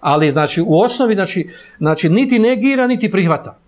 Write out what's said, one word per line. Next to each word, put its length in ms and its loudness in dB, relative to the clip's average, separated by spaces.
Ali, 300 0
znači, 360 -2
u 140 2
osnovi, 340 0
znači, 340 -4
znači, 300 0
niti 300 2
negira, 480 2
niti 240 -2
prihvata. 580 -2